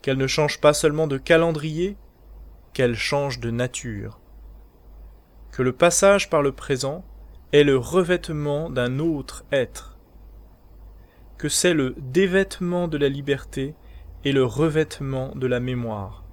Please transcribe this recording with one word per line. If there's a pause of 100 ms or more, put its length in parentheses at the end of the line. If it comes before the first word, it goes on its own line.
Qu'elle
ne
change
pas
seulement
de
calendrier, (760)
qu'elle
change
de
nature. (1300)
Que
le
passage
par
le
présent (480)
est
le
revêtement
d'un
autre
être. (1400)
Que
c'est
le
dévêtement
de
la
liberté (480)
et
le
revêtement
de
la
mémoire.